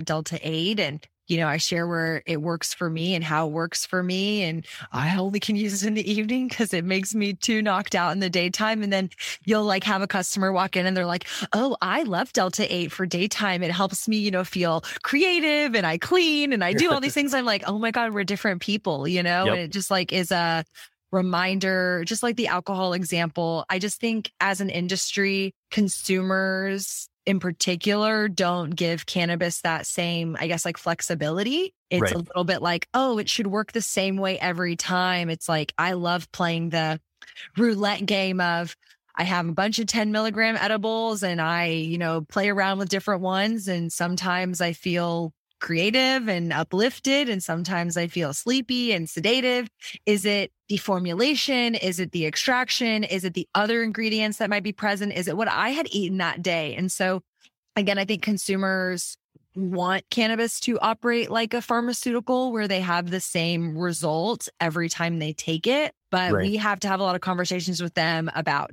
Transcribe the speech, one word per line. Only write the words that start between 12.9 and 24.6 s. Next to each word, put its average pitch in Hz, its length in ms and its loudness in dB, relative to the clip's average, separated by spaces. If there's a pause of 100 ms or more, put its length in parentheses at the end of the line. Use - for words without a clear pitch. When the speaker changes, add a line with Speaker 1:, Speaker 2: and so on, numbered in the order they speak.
Speaker 1:
for 185 140 -2
daytime. 180 560 0
It 170 100 0
helps 185 360 0
me, 214 100 2
you 208 120 0
know, 185 140 0
feel 170 380 0 (200)
creative 302 720 2
and 202 100 2
I 165 140 0
clean 302 540 2
and 208 100 2
I 175 120 2
do 330 180 4
all 277 80 2
these 277 140 -2
Speaker 2:
<laughs> - 0 -
Speaker 1:
things." 285 200 0
I'm 254 100 2
like, 208 220 0
"Oh 202 120 -2
my 226 120 0
God, 226 240 0
we're 202 100 -2
different 190 380 -2
people," 160 460 -2
you 180 140 2
know? 175 240 2
Speaker 2:
Yep. 208 80 4
Speaker 1:
And 180 100 -2
it 156 80 -8
just, 196 180 -4
like, 185 220 0
is 180 180 0
a 165 340 2 (460)
reminder, 185 960 0
just 226 160 -4
like 240 140 0
the 240 100 0
alcohol 185 460 0
example. 170 760 -2
I 190 120 0
just 208 200 -4
think 226 300 -2 (100)
as 196 200 2